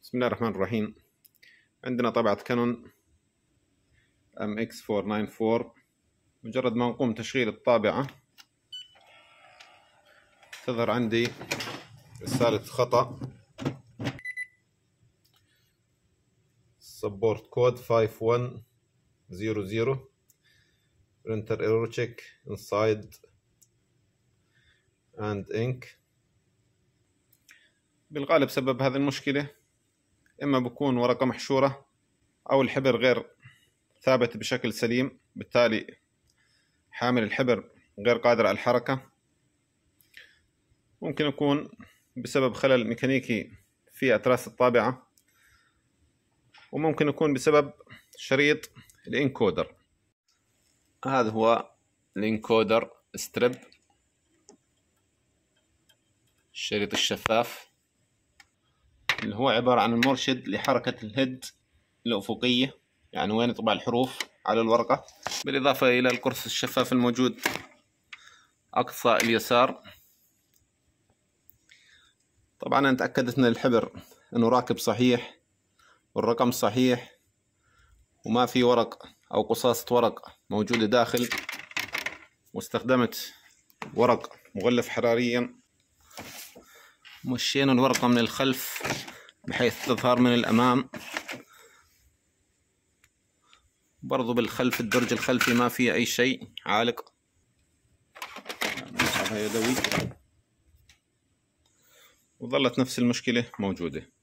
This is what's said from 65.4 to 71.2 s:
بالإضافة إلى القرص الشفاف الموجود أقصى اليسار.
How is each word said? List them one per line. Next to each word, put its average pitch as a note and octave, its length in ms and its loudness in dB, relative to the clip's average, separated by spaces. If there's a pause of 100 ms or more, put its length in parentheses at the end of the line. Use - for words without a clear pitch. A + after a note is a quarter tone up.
بالإضافة C#3 420 0 (120)
إلى B2+ 120 2
القرص B2 340 -4
الشفاف B2+ 480 -2
الموجود B2 480 2 (1300)
أقصى A#2 420 0
اليسار. A#2+ 640 2 (2750)